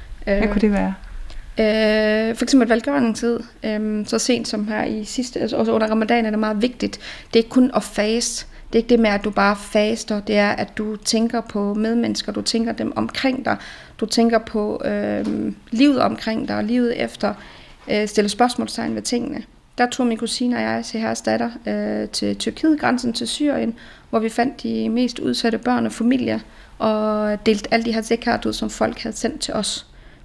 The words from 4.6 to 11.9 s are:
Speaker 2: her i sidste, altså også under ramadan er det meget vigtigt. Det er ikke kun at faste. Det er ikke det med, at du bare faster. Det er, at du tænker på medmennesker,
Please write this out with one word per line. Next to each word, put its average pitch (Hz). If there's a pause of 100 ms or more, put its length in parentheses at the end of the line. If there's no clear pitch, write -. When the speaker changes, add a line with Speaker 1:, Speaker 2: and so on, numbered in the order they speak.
Speaker 2:
her 214
i 220
sidste, -
altså -
også 226
under 220
ramadan 220
er 214
det 214
meget 214
vigtigt. 240 (320)
Det -
er 226
ikke -
kun 254
at 208
faste. 220 (220)
Det 226
er 226
ikke -
det 240
med, 220
at 202
du 214
bare 202
faster. 208
Det 208
er, 208
at -
du 214
tænker 226
på 202
medmennesker, 220